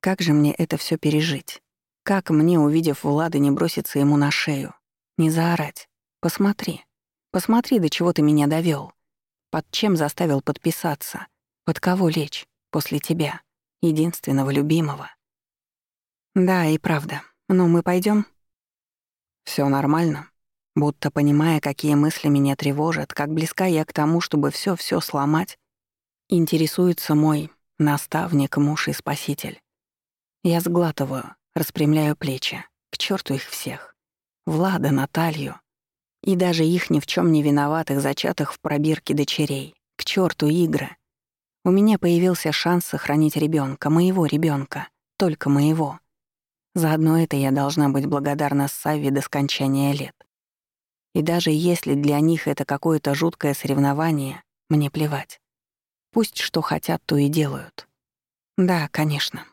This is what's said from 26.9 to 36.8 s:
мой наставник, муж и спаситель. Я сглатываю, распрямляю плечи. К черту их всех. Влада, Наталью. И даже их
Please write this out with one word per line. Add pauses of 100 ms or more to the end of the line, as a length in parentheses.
мой (280)
наставник,
муж
и
спаситель. (840)
Я
сглатываю, (180)
распрямляю
плечи. (260)
К
черту
их
всех. (520)
Влада,
Наталью. (640)
И
даже
их